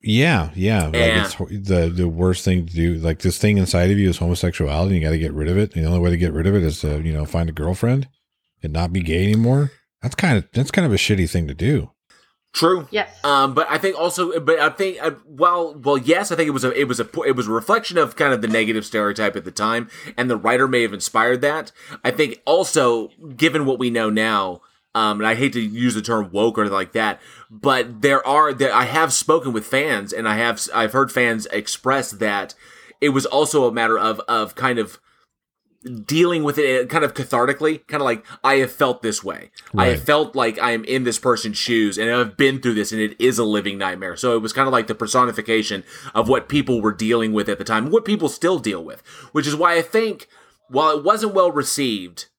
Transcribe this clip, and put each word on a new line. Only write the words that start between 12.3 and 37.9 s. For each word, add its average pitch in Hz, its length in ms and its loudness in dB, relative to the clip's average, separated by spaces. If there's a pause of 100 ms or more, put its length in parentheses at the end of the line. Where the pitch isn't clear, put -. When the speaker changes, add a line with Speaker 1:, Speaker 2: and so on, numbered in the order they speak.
Speaker 2:
True. 170 360 2
Speaker 3:
Yes. - 320 -6
Speaker 2:
Um, 139 300 2
but 143 160 2
I 156 80 0
think 185 220 -2
also, 170 420 -2
but 156 180 2
I 151 120 4
think, 185 320 -4
uh, 160 80 0 (160)
well, 165 480 0
well, 139 240 0
yes, 170 340 2
I 165 40 -2
think 160 100 2
it 147 60 -2
was 131 120 -2
a, 127 140 2
it 143 100 2
was 120 120 -2
a, - 80 -2 (180)
it 135 100 4
was 120 120 -2
a 107 40 -2
reflection 175 460 0
of - 180 0
kind 143 160 2
of 123 80 0
the 113 80 -2
negative 110 380 0
stereotype 104 500 -2
at 87 80 -10
the 90 60 -12
time, 113 400 -2 (260)
and 123 140 -2
the 117 80 2
writer 123 280 2
may 127 140 2
have 107 140 0
inspired 120 480 0
that. 151 300 -2 (300)
I 127 80 0
think 135 360 -2
also, 139 640 2 (280)
given 151 300 2
what 131 120 0
we 123 120 0
know 113 180 0
now, 107 540 0 (320)
um, 107 260 0
and 107 60 0
I 113 80 2
hate 131 200 0
to 120 60 -2
use 113 340 -2
the 110 60 -2
term 107 320 -2
woke 107 240 2
or 110 60 0
anything 101 120 -2
like 95 180 -2
that, 110 280 -2 (300)
but 120 500 -2
there 139 260 2
are, 147 280 4
there, 131 180 0
I 120 120 4
have 143 280 0
spoken 156 400 0
with 107 140 -4
fans, 131 460 -2
and 110 140 -4
I 107 100 0
have, 113 260 -2 (120)
I've 110 200 0
heard 135 180 0
fans 117 340 0
express 127 680 -4
that 101 420 -4 (480)
it 147 80 4
was 135 160 0
also 147 400 2
a 113 60 2
matter 113 260 0
of, 107 300 -2
of 110 260 -2
kind 123 240 -2
of 107 200 -6 (1040)
dealing 165 380 0
with 143 160 -2
it 131 300 0
kind 156 160 0
of 139 100 -2
cathartically, 139 720 -2
kind 151 140 -6